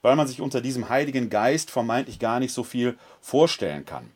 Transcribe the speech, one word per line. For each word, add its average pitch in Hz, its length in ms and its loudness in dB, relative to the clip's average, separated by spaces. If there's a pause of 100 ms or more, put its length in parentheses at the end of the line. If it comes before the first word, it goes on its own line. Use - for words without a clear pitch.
weil 127 140 6
man 147 120 2
sich - 140 -8
unter 135 180 -2
diesem 123 300 -4
Heiligen 131 400 0
Geist 120 400 2
vermeintlich 117 480 -2
gar 117 220 0
nicht 127 120 -2
so 123 100 -6
viel 120 340 -2 (260)
vorstellen 98 640 0
kann. 60 300 -14